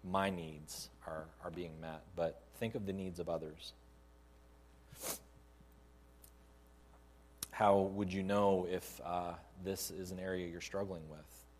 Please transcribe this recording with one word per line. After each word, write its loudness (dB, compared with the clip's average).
my 2
needs -8
are, -6
are -4
being -8
met, -8
but 0
think -2
of -4
the 0
needs -4
of -4
others. -4
How 8
would 2
you 0
know 6
if, -4
uh, -2
this -2
is -6
an -6
area -2
you're -8
struggling -4
with? -16